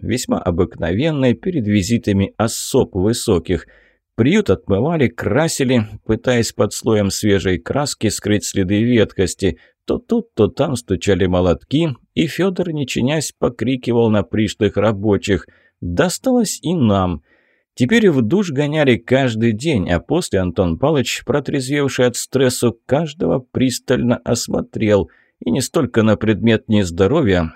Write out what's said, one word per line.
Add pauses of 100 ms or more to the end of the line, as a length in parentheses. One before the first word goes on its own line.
весьма
обыкновенной
перед
визитами
особ
высоких. (480)
Приют
отмывали,
красили, (180)
пытаясь
под
слоем
свежей
краски
скрыть
следы
ветхости. (260)
То
тут,
то
там
стучали
молотки, (260)
и
Федор,
не
чинясь,
покрикивал
на
пришлых
рабочих. (360)
«Досталось
и
нам!» (540)
Теперь
в
душ
гоняли
каждый
день,
а
после
Антон
Палыч,
протрезвевший
от
стрессу,
каждого
пристально
осмотрел. (280)
И
не
столько
на
предмет
нездоровья,